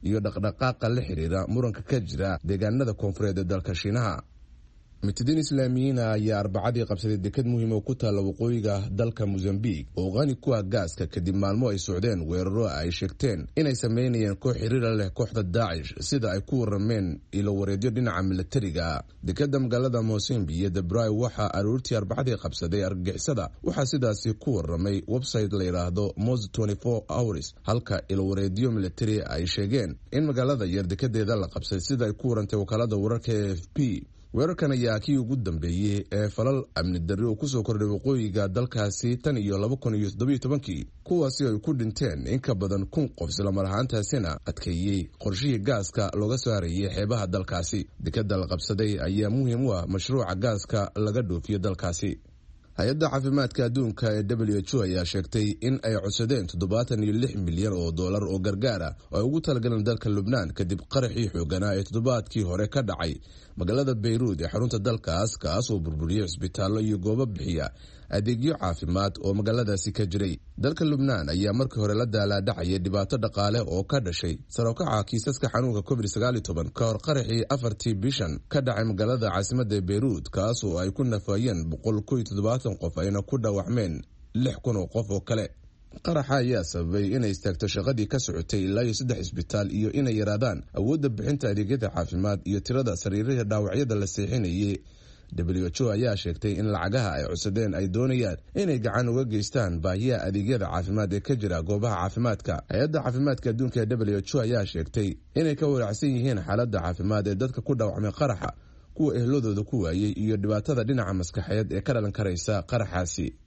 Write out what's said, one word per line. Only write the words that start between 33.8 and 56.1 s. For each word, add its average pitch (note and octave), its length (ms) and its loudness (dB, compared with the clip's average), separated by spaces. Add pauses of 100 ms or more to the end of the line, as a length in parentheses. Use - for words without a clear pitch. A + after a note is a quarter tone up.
Weerarkan C#3+ 380 2
ayaa A#2 280 2
kii C#3+ 160 2
ugu B2+ 200 2
dambeeyey G2 760 0
ee G#2 160 2
falal B2+ 360 0 (100)
amni E2+ 260 0
darro G2+ 300 0
oo A2 60 2
ku D3 120 -2
soo B2+ 140 0
kordhay G#2 260 0
waqooyiga G#2 600 0
dalkaasi A#2 680 0
tan C#3 220 0
iyo G2+ 200 0
laba A2+ 180 0
kun A#2+ 180 0
iyo G#2 160 0
toddoba B2 220 0
iyo C3+ 60 2
tobankii, C3 480 -2 (180)
kuwaasi D3 420 2
ay G#2+ 120 2
ku D#3 160 -2
dhinteen A2 520 -2
in B2 140 0
ka B2+ 140 0
badan G2 320 0
kun C#3+ 220 0
qof, - 220 -6
isla G2 220 0
mar G2 140 0
ahaantaasina G#2 800 0
adkeeyey F#2 640 -2 (100)
qorshihii A2+ 400 0
gaaska G2+ 560 0
looga G#2+ 240 2
saarayay F#2+ 560 0
xeebaha G#2 320 0
dalkaasi. F2+ 540 -2 (200)
Dekedda G2+ 360 0
la F#2 100 0
qabsaday G2 540 0
ayaa G2+ 300 0
muhiim B2+ 360 2
u A#2 60 2
ah F2 160 -2
mashruuca G2 460 0
gaaska G#2 640 0
laga G#2+ 260 0
dhoofiyo F#2 360 -2
dalkaasi. F2+ 640 -2 (560)
Hay-adda C#3+ 320 2
caafimaadka C3+ 560 2
adduunka A#2+ 480 0
ee G#2+ 100 0
W G#2 380 0
H G2 160 -6
O A#2+ 60 4
ayaa F#2 220 0
sheegtay G2+ 440 0 (120)
in C3 220 0
ay A2 140 0
codsadeen G#2 500 0